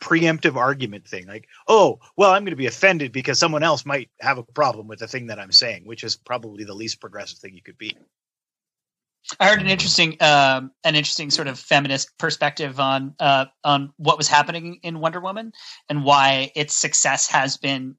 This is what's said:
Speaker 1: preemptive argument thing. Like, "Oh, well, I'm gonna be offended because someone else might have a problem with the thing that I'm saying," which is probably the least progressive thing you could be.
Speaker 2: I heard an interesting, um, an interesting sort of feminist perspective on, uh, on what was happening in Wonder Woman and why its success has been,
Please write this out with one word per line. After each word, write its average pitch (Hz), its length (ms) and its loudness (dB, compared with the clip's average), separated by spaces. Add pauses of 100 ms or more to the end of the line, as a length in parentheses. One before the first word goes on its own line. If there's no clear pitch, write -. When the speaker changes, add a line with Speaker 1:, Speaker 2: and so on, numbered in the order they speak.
Speaker 1:
preemptive 160 560 2
argument 123 500 -4
thing. 92 200 -14
Like, 104 200 -18 (220)
"Oh, 190 320 6 (160)
well, 196 140 6
I'm 196 120 4
gonna 175 140 -8
be 135 100 -4
offended 175 460 0
because 131 260 -4
someone 156 240 0
else 156 220 0
might 139 240 -6 (120)
have 131 180 -2
a 123 40 -12
problem 117 460 -4
with 104 120 -14
the 113 60 -12
thing 123 200 -10
that 107 120 -12
I'm 98 140 -16
saying," 104 320 2
which 110 180 -16
is 110 140 -6
probably 107 480 -10
the 101 80 -14
least 110 280 -10
progressive 101 380 -16
thing 95 160 -20
you 87 60 -20
could 92 160 -20
be. - 180 -12 (1400)
Speaker 2:
I 190 100 4
heard 208 120 4
an - 80 -2
interesting, 170 520 0
um, 139 520 4 (120)
an 156 100 2
interesting 151 360 -4
sort 147 180 -2
of 127 100 -10
feminist 139 580 -2
perspective 147 640 -4
on, 135 400 -2
uh, 139 240 4 (180)
on 143 360 0
what 156 180 2
was 156 120 -2
happening 165 540 0
in 165 180 -8
Wonder 165 200 -4
Woman 208 320 -10 (380)
and 147 140 -4
why 135 520 4
its 151 180 -4
success - 540 0
has 135 300 0
been, 135 400 -4